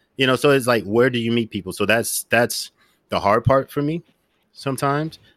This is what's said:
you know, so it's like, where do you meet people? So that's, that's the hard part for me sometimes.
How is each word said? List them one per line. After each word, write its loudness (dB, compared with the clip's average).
you 2
know, 2
so 4
it's 2
like, 0
where 2
do -4
you -2
meet -2
people? -8
So -2
that's, 0
that's -2
the -4
hard 2
part 2
for -4
me -4
sometimes. -4